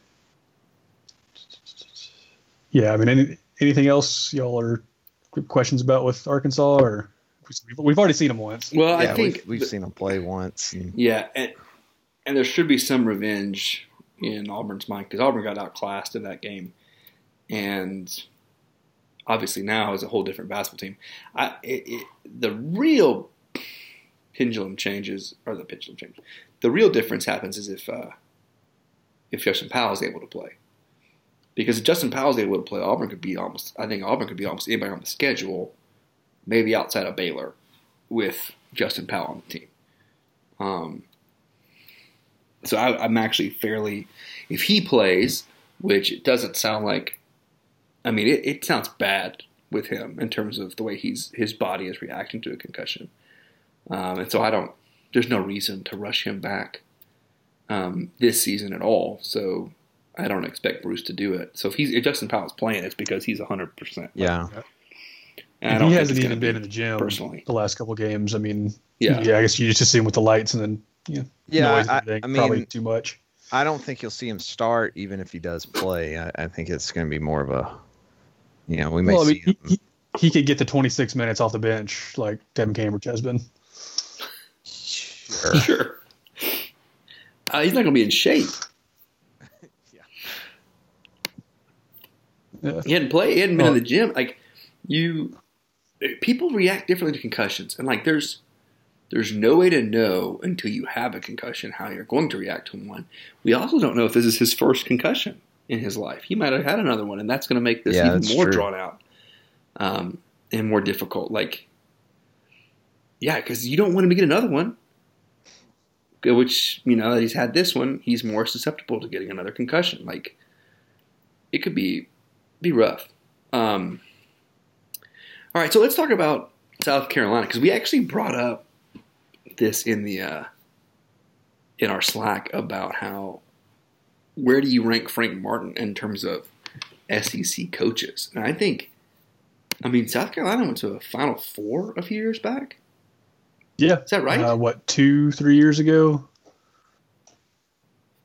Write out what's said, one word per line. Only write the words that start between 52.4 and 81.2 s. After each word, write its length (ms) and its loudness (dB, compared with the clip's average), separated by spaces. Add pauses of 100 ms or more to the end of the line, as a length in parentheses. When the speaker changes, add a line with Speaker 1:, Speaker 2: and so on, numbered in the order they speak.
Speaker 2:
to 100 -10
a 40 -10
concussion. 540 -12 (800)
Um, 300 -6
and 100 -8
so 120 2
I 80 2
don't, 200 -2 (420)
there's 160 2
no 120 0
reason 440 -6
to 120 -10
rush 280 -4
him 160 -6
back, 420 -8 (880)
um, 520 -4
this 220 4
season 300 -2
at 100 -8
all. 400 2
So 500 -4 (460)
I 80 -4
don't 180 -2
expect 380 -6
Bruce 220 -6
to 80 -8
do 220 -4
it. 220 -8
So 120 -4
if 80 -4
he's, 180 0
if 80 2
Justin 260 0
Powell's 240 -4
playing, 300 -2
it's 120 -10
because 300 -6
he's 160 -4
a 60 -8
hundred 300 -8
percent. 380 -14
Speaker 3:
Yeah. 360 0
Speaker 2:
And 20 -18
I 100 -14 (1120)
Speaker 1:
And 40 2
Speaker 2:
don't 120 4
Speaker 1:
he 40 8
Speaker 2:
think 60 6
Speaker 1:
hasn't 180 2
Speaker 2:
he's 60 2
Speaker 1:
even 60 0
Speaker 2:
gonna 100 -2
Speaker 1:
been 140 2
Speaker 2:
be 20 -4
Speaker 1:
in 60 -8
the 60 -12
gym 300 -4
Speaker 2:
personally. 480 -6
Speaker 1:
the 60 -2
last 240 0
couple 180 -4
games. 400 -2
I 40 -2
mean, 360 -2 (240)
Speaker 2:
Yeah. 220 4
Speaker 1:
yeah, 180 6
I 40 8
guess 180 4
you 120 4
just 200 4
see 60 6
him 60 6
with 100 2
the 60 4
lights 340 6
and 80 -2
then, 200 -4 (260)
you 140 -4
know, 60 -10 (200)
Speaker 3:
Yeah, 220 4
Speaker 1:
noise 120 4
and 80 -2
Speaker 3:
I, 80 4
Speaker 1:
everything. 260 -4
Speaker 3:
I 120 -2
Speaker 1:
Probably 220 4
Speaker 3:
mean, 80 -4
Speaker 1:
too 160 -8
much. 380 -4 (320)
Speaker 3:
I 120 2
don't 180 0
think 200 -10
you'll 80 -8
see 180 -8
him 120 -6
start, 560 0
even 240 -8
if 120 -12
he 60 -12
does 260 -8
play. 540 -4
I, 160 -8
I 140 -8
think 200 -8
it's 240 -6
gonna 160 -4
be 100 -4
more 220 -2
of 100 -4
a, 200 -4 (960)
you 120 -2
know, 120 -2
we 120 0
may 120 4
Speaker 1:
Well, 80 6
I 40 4
Speaker 3:
see 80 6
Speaker 1:
mean, 80 -2
Speaker 3:
him. 140 2 (100)
Speaker 1:
he, 40 -12
he, 100 4 (380)
he 120 6
could 160 4
get 120 2
the 80 2
twenty-six 480 0
minutes 260 -2